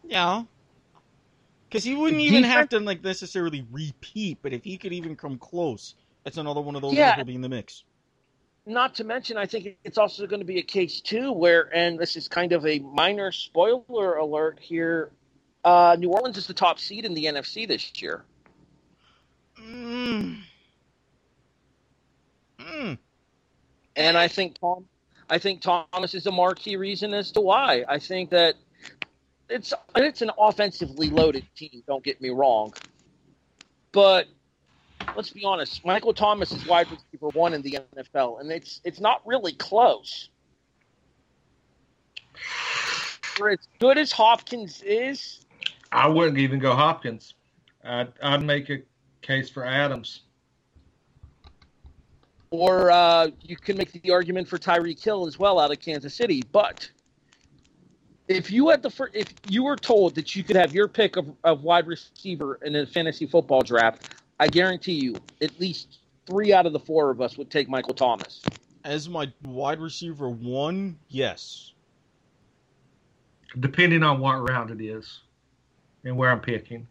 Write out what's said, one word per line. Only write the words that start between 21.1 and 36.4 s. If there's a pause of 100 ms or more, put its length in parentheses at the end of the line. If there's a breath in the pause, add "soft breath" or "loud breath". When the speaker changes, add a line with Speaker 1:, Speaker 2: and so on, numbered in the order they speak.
Speaker 1:
Mm. (960)
Speaker 2:
And
I
think
Tom, (400 soft breath)
I
think
Thomas
is
a
marquee
reason
as
to
why.
I
think
that (920 loud breath)
it's, (240)
it's
an
offensively
loaded (120)
team,
don't
get
me
wrong. (1200)
But (880)
let's
be
honest,
Michael
Thomas